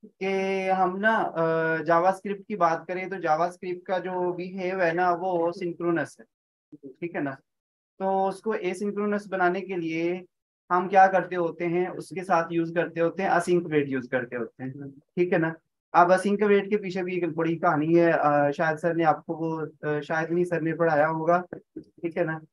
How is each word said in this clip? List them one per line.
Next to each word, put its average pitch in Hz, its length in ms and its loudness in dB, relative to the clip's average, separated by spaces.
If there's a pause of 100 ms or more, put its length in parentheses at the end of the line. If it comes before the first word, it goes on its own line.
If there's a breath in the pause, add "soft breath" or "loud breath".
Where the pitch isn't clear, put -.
कि 190 600 -2
हम 185 300 2
ना, 220 180 2
अ, 160 680 0
JavaScript 190 640 0
की 214 80 -6
बात 165 320 0
करें 185 220 -6
तो 190 80 -6
JavaScript 175 720 -2
का 185 120 0
जो 180 340 -4
behave 185 480 -4
है 165 120 2
ना, 180 180 2
वो 170 400 0
synchronous 170 680 -4
है, 110 60 -20 (640)
ठीक 165 280 -10
है 175 60 -4
ना? 139 100 -4 (680)
तो 190 280 0
उसको 190 260 -4
asynchronous 202 760 -4
बनाने 180 340 -4
के 185 160 -8
लिए 170 480 -4 (460)
हम 180 160 0
क्या 190 200 8
करते 180 280 0
होते 170 300 -2
हैं, 175 240 0
उसके 156 340 -10
साथ 170 280 2
यूज़ 165 240 -2
करते 165 240 -2
होते 170 240 0
हैं, 196 60 0
async 175 320 2
wait 151 260 0
use 131 220 -4
करते 123 260 -4
होते 120 280 -8
हैं, 135 260 -10
ठीक 180 440 -2
है 180 60 4
ना? 160 160 0 (380)
अब 175 160 8
async 196 300 4
wait 202 300 4
के 208 80 2
पीछे 185 260 -4
भी 180 140 -4
एक 170 180 -2
बड़ी 165 200 0
कहानी 160 380 2
है, 170 180 6
अ, 147 400 4
शायद 156 260 0
सर 165 180 -2
ने 165 80 0
आपको 156 320 0
वो, 160 320 -4 (160)
अ, 151 180 -2
शायद 160 280 -4
नहीं 175 160 2
सर 170 160 -2
ने 160 120 -2
पढ़ाया 156 340 4
होगा, 165 360 2 (340)
ठीक - 400 -10
है 175 80 0
ना? 160 160 -6 (120)